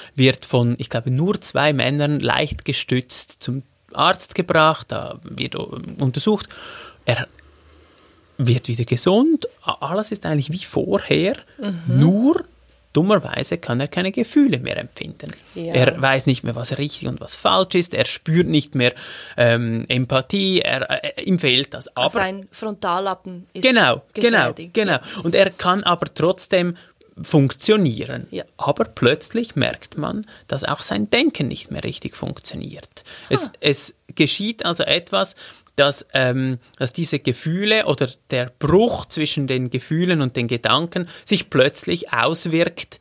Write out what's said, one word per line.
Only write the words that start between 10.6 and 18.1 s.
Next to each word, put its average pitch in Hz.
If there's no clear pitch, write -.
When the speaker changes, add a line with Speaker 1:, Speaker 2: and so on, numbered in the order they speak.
Speaker 1:
vorher, 196
Speaker 2:
Mhm. 165
Speaker 1:
nur 226
dummerweise 170
kann 120
er 143
keine 180
Gefühle 240
mehr -
empfinden. -
Speaker 2:
Ja. 165
Speaker 1:
Er 127
weiß 135
nicht 131
mehr, 117
was 117
richtig -
und 127
was -
falsch 185
ist, 175
er -
spürt 165